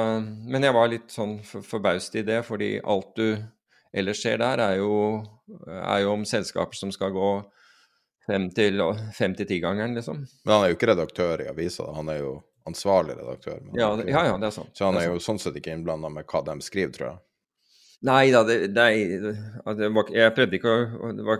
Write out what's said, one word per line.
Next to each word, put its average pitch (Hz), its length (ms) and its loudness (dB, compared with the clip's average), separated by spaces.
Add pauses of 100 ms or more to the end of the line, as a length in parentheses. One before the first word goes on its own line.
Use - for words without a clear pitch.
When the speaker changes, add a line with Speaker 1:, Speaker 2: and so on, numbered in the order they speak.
(200)
Speaker 1:
men 113 480 -2
jeg 127 80 4
var 117 160 6
litt 117 220 -8
sånn 107 240 -4 (100)
for-, 98 160 -12
forbaustet 98 560 -2
i 101 80 -4
det, 113 160 0
fordi 104 300 -4 (100)
alt 98 320 -2
du 110 120 2 (680)
ellers 101 240 -2
ser 113 220 0
der 127 180 0
er 101 220 2
jo, 104 80 0 (880)
er 101 240 0
jo 101 80 0
om 104 160 -4
selskaper 90 480 -4
som 98 160 -8
skal 98 240 -4
gå 98 140 2 (1000)
fem 95 240 -2
til, 101 320 2 (320)
fem 95 220 0
til 101 100 -4
ti 90 160 -2
gangeren, 107 320 -2
liksom. 143 300 -8 (180)
Speaker 2:
Men 107 140 6
han 98 80 6
er 87 80 4
jo - 20 -6
ikke 113 160 2
redaktør 82 540 0
i - 20 -10
avisa, 82 480 -6
han 78 160 -6
er 76 80 -4
jo 67 140 -6 (320)
ansvarlig 85 480 0
redaktør, - 480 -10
men 98 140 -12
han - 20 -4
Speaker 1:
Ja, 113 140 4
Speaker 2:
er 107 80 -2
Speaker 1:
det, 104 80 -4
Speaker 2:
ikke 135 80 2
Speaker 1:
ja, 165 100 4
ja, 98 160 2
det 110 60 -2
er 107 80 -6
sant. - 180 -14
Speaker 2:
så 98 140 0
han 92 80 2
Speaker 1:
Det 85 80 2
er - 20 0
Speaker 2:
er 85 60 0
jo 87 80 -4
Speaker 1:
sant. - 80 -10
Speaker 2:
sånn 107 160 -2
sett 76 160 -6
ikke 82 160 -10
innblandet 80 340 -6
med 76 160 -12
hva 82 220 -2
de 76 80 -6 (100)
skriver, 90 300 -2
tror 67 160 -8
jeg. - 80 -18 (880)
Speaker 1:
Nei 135 180 6 (100)
da, 120 100 10
det, 113 120 2 (180)
nei, 117 220 6 (260)
det, 104 80 -4 (480)
det 107 160 0
var 107 100 6
ikke, 104 140 6
jeg 113 160 8
prøvde 107 240 4
ikke 117 160 2
å, 117 400 -2
det 104 140 -8
var, 107 120 2